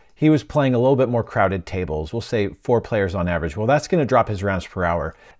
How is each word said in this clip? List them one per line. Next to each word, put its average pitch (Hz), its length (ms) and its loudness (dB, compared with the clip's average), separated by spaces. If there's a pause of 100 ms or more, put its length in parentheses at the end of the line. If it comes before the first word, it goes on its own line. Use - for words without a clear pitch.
(140)
he 156 160 2
was 151 140 2
playing 135 300 0
a 120 40 2
little 131 180 4
bit 127 120 2
more 117 160 0
crowded 95 420 0
tables. 80 460 -6
We'll 117 80 -4
say 107 280 -2
four - 320 0
players 98 340 -2
on 90 120 -2
average. 82 300 -2
Well, 110 100 -2
that's 143 220 2
gonna 165 160 2
drop 117 240 2
his 101 140 -6
rounds 95 240 -2
per 92 180 -4
hour. 82 320 -2 (240)